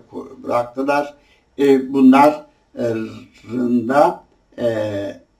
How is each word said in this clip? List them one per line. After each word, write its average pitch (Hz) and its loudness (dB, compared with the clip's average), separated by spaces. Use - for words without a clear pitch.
ku-, - -16
bıraktılar. 143 -4
E, 135 2
bunların 135 4
da, - 2
e, 107 -6